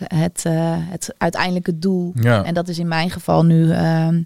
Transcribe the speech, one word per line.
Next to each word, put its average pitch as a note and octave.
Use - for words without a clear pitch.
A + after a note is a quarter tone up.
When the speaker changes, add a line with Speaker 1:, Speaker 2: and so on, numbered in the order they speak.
Speaker 1:
het, E3+
eh, E3+
het E3+
uiteindelijke F3+
doel. F3+
Speaker 2:
Ja. A2+
Speaker 1:
En E3+
dat E3+
is E3
in F3
mijn E3
geval E3
nu, E3
ehm, E3